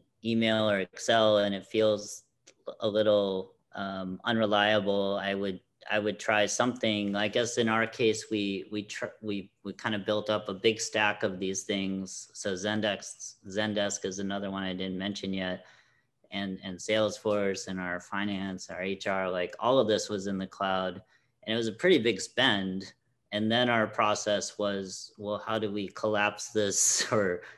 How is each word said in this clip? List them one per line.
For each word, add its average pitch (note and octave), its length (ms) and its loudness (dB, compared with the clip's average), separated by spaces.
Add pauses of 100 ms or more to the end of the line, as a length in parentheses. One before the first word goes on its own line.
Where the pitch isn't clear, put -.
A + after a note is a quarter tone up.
(240)
email A2 460 2
or G2+ 100 4
Excel G#2+ 600 4
and G2+ 140 2
it F#2+ 120 -6
feels G#2+ 580 2 (560)
a A2+ 80 0
little, G2+ 680 2 (200)
um, F#2+ 480 -6
unreliable, G#2 1000 2
I G2 120 -2
would, G2 260 -4 (320)
I G#2+ 80 2
would G#2 180 0
try G#2+ 280 4
something. G#2+ 680 0
I G#2 140 0
guess A#2 300 0
in A#2 100 4
our A2+ 200 2
case, A2 440 0
we, G2+ 400 -2
we G#2 120 -4
tr-, - 380 -8
we, G2+ 300 -6 (140)
we G2 80 -8
kind A2 220 -4
of G2 100 -6
built G#2+ 240 0
up G#2+ 180 -2
a G2+ 60 -4
big A2 260 2
stack G#2 440 0
of F#2+ 160 -2
these F#2+ 240 -4
things. F#2+ 720 -4
So G2+ 200 -4
Zendesk, G#2 800 -4 (160)
Zendesk G2+ 560 -2
is F#2+ 140 -4
another G2 300 -4
one G2 140 -4
I F#2+ 100 -4
didn't F#2 240 -4
mention G2 360 -4
yet, F#2 320 -4 (640)
and, F#2+ 300 -6
and F#2 160 -8
Salesforce G#2 920 0
and F#2 100 -6
our F2+ 220 -4
finance, G2 680 -6
our F2 120 -8
H F#2+ 260 -6
R, F#2+ 240 0
like, F2+ 300 -2
all B2+ 180 4
of A2+ 80 4
this G#2 220 2
was G2 180 -4
in G2 100 -2
the F#2+ 100 -4
cloud, F#2+ 540 -2 (420)
and G#2+ 100 -4
it A2+ 40 0
was A2+ 120 0
a - 20 -2
pretty E3 280 4
big A2 200 2
spend. G2 720 0 (420)
And G#2+ 180 0
then B2 180 4
our A2+ 180 4
process G#2+ 720 0
was, G2 600 -4
well, G#2 280 -6
how A2 140 -2
do G#2+ 120 -2
we G2+ 180 -4
collapse G#2 600 0
this - 580 2
<laughs> - 40 -8
or G2 300 2 (160)